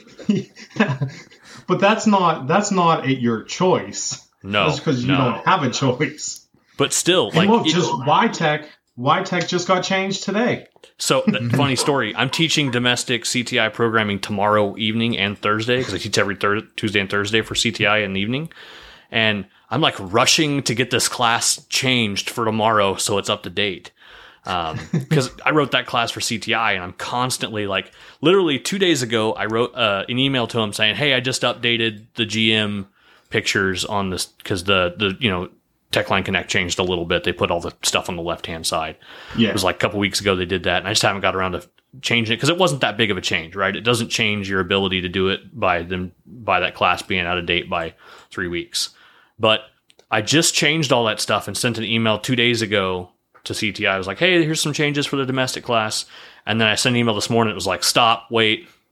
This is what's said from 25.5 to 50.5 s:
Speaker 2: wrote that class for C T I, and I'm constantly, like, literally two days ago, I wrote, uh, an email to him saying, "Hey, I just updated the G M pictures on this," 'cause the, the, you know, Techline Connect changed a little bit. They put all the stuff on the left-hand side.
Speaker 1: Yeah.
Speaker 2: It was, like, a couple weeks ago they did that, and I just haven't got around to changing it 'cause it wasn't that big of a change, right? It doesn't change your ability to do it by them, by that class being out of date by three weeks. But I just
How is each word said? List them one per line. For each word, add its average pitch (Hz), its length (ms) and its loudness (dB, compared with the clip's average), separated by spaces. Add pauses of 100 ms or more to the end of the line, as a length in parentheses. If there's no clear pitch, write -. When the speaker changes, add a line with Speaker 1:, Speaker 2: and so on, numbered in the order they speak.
Speaker 2:
wrote 143 200 0
that 127 140 0
class 117 260 -2
for - 80 -10
C 107 200 -4
T 110 160 -2
I, 113 180 0
and 92 100 -4
I'm 92 100 -10
constantly, 123 720 -4
like, 95 240 -2 (300)
literally 165 380 4
two 196 200 -4
days 165 240 2
ago, 110 300 0
I 98 120 -4
wrote, 113 300 0
uh, 101 340 0
an 120 80 -4
email 131 300 0
to 120 120 -2
him 107 140 0
saying, 107 220 2
"Hey, 139 180 0
I 127 60 2
just 123 240 -2
updated 117 720 0
the 117 100 0
G 110 280 2
M 104 340 -2 (420)
pictures 95 560 0
on 98 240 -2
this," 90 180 -6 (160)
'cause 92 220 -4
the, 92 320 4
the, 98 220 0
you 123 100 0
know, 90 200 -2 (420)
Techline 104 320 0
Connect 92 260 -2
changed 90 300 0
a 95 40 0
little 90 220 0
bit. 85 200 0
They 90 80 2
put 92 180 0
all 85 80 0
the 82 140 -8 (100)
stuff - 240 -2
on 92 80 -6
the 85 60 -6
left-hand 82 440 -6
side. 80 300 -4 (420)
Speaker 1:
Yeah. 110 120 4
Speaker 2:
It 95 40 -4
was, 101 120 -2
like, 90 100 2
a - 40 -8
couple 101 200 -2
weeks 101 220 0
ago 98 160 2
they 90 80 -2
did 87 180 -2
that, 90 160 0
and 87 80 -4
I 101 40 -2
just 107 100 0
haven't 101 200 0
got 92 140 0
around 95 180 -2
to 82 140 -8 (340)
changing 117 320 0
it 113 60 0
'cause 139 100 2
it 175 80 2
wasn't 165 240 2
that 107 160 0
big 110 140 2
of 95 60 -2
a 90 40 -4
change, 87 360 -4
right? 98 180 0
It 85 80 -8
doesn't 113 260 2
change 104 400 -2
your 98 120 0
ability 95 400 0
to 90 80 -4
do 95 180 0
it 95 140 -2 (160)
by 90 260 0
them, 90 300 -6 (120)
by 101 360 -2
that 90 140 -2
class 90 260 0
being 92 240 -4
out 87 120 -2
of 87 80 -4
date 87 240 -2
by 85 240 -6 (380)
three 95 160 -6
weeks. 85 420 -6 (480)
But 110 240 2 (500)
I 110 100 2
just 147 340 2